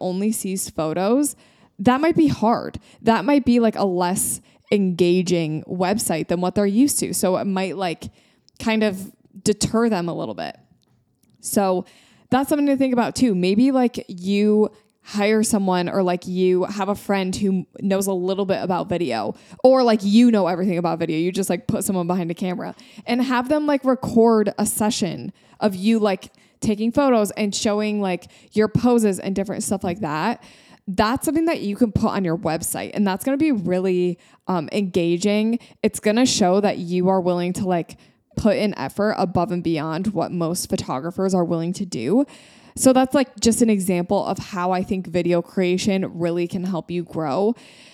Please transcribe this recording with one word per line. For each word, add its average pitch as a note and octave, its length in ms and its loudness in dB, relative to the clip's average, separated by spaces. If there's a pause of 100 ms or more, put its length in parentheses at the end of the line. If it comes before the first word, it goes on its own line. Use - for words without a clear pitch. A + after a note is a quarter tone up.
only F#3+ 320 -2
sees G3 380 -6
photos, F#3+ 640 0 (420)
that B3 220 2
might D#4+ 160 2
be D#4 120 4
hard. G#3+ 500 0 (220)
That A3 240 2
might C#4+ 200 4
be, A#3+ 140 4
like, A3+ 180 2
a - 80 0
less F3+ 560 -2 (300)
engaging F3 920 2
website F3+ 640 -2
than F3 120 0
what F3+ 140 -2
they're G#3 100 2
used A3+ 360 2
to. - 120 -4
So F#3 240 0
it - 80 -4
might, F#3+ 320 -4
like, F3+ 280 -6 (560)
kind A3 240 0
of G3 280 -4 (300)
deter A3+ 460 0
them F3 200 -2
a D#3 60 -6
little D3+ 200 -8
bit. D#2+ 220 -10 (840)
So F#3+ 440 0 (460)
that's C4+ 180 0
something D4 200 2
to C#4 80 2
think C4 160 0
about A3+ 240 0
too. A#3+ 180 2
Maybe, G3+ 380 2
like, B3 360 0
you G3+ 600 2 (340)
hire G#3+ 380 0
someone, F#3 460 0
or, G3 140 0
like, F3+ 260 -2
you F#3 360 2
have G3+ 240 -4
a G3+ 60 -2
friend F#3+ 400 -2
who F#3+ 320 -2 (140)
knows G3 260 0
a G3 60 0
little F#3 340 -2
bit F3 160 0
about F3 260 -2
video, D#3 460 -2 (300)
or, C4 180 6
like, A3 200 4
you A3+ 280 6
know G3+ 160 2
everything F3 320 -2
about E3 220 -2
video. D#3+ 180 -2
You F3 140 0
just, F#3+ 180 -4
like, - 160 -4
put G#3 180 -2
someone F3+ 220 -2
behind F3 240 -2
a E3+ 40 -6
camera F3+ 400 -8 (300)
and A#3+ 160 0
have B3+ 280 0
them, D4+ 180 0
like, C#4 180 0
record A3+ 760 4
a G#3 60 0
session G#3 680 -4 (260)
of G#3 160 0
you, G#3+ 240 2
like, G3+ 340 -2 (280)
taking A3 320 -2
photos A#3+ 400 2
and G#3 200 -2
showing, G#3 480 -2
like, F#3 280 -4 (240)
your G#3+ 160 2
poses A3+ 500 2
and G3 160 -6
different G3 300 -4
stuff F#3+ 180 -4
like F3 180 -4
that. E3 400 -2 (460)
That's G#3+ 380 0
something D#4+ 220 0
that D#4 160 -2
you G3+ 120 -4
can A3 160 2
put G#3+ 200 0
on F#3+ 140 -2
your E3 120 0
website, D#3+ 580 -6
and G#3 100 0
that's F#3+ 200 -2
gonna C4+ 120 0
be D4+ 160 2
really, F3+ 680 0 (260)
um, F3 240 -2
engaging. G3+ 880 0 (240)
It's - 160 -2
gonna A3+ 280 2
show F#3 340 4
that G3 180 0
you F3+ 300 0
are F#3+ 120 4
willing F3 340 0
to, G3 120 -6
like, F3 320 -2 (380)
put G3+ 200 2
in G3+ 220 -2
effort G3+ 400 -2
above F3 320 0
and F3 140 -4
beyond D#3+ 440 -2
what E3 220 -2
most E3+ 380 -4
photographers F3+ 640 -4
are F3 100 2
willing E3+ 280 -2
to F#3+ 140 -6
do. F3 380 0 (500)
So C4 200 4
that's, C4 200 2
like, C4+ 240 0
just A3 220 2
an A3+ 80 6
example F#3 560 0
of F#3+ 140 -4
how F#3 340 -4
I F3+ 100 0
think F#3+ 240 -4
video E3+ 360 0
creation F#3 760 -2
really E3+ 300 -2
can F#3 160 -6
help F3+ 260 -6
you F3 140 -4
grow. E3 500 -2 (400)